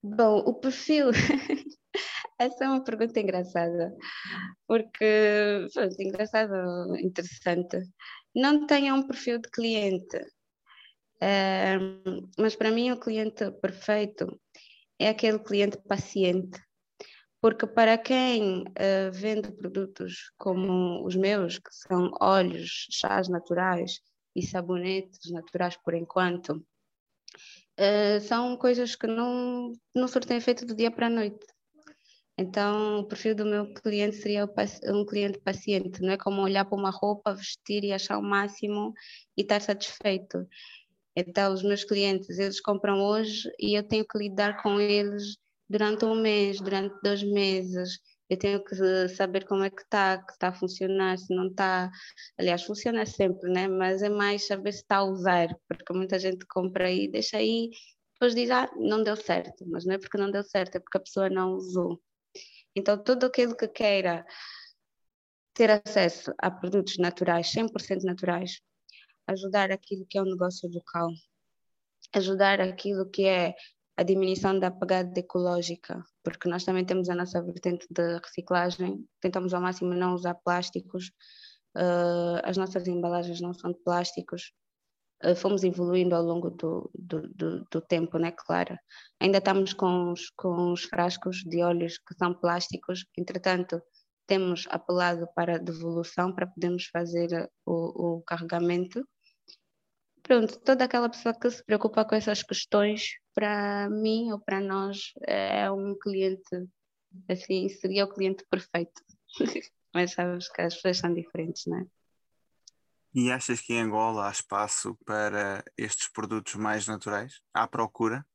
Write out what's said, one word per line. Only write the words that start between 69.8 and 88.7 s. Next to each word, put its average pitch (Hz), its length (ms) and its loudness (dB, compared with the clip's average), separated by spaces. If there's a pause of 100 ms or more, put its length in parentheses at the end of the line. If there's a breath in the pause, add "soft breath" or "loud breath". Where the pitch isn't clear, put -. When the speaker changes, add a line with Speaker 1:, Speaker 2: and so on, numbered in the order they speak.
Speaker 1:
que - 120 -6
é 196 40 2
o 190 40 0
negócio 180 440 -2
local, 170 400 -4 (1040)
ajudar 196 480 4
aquilo 190 480 -2
que 196 160 0
é 180 300 4 (420 loud breath)
a - 60 4
diminuição 190 560 2
da 185 100 2
pegada 185 500 0
ecológica, 175 840 -2 (200)
porque - 240 -4
nós 180 160 -2
também 185 220 2
temos 185 240 0
a 180 60 0
nossa 180 260 -2
vertente 175 480 -4
de 170 300 0
reciclagem, 180 840 -2 (160)
tentamos 185 340 -2
ao 180 80 -2
máximo 180 320 -2
não 180 200 2
usar 175 220 -2
plásticos, 180 760 -4 (640 loud breath)
eh, 175 680 2
as 185 140 -2
nossas 185 300 -2
embalagens 175 540 -2
não 175 120 -6
são 175 180 -6
de 175 80 -8
plásticos, 175 760 -4 (680)
eh, 175 120 6
fomos 190 280 2
evoluindo 180 520 2
ao 170 80 2
longo 170 280 -2
do, 170 420 -6
do, 160 400 -8
do, 170 380 -4
do 165 100 -4
tempo, 165 380 -2
né, 170 120 0
Clara? 175 480 -4 (400 loud breath)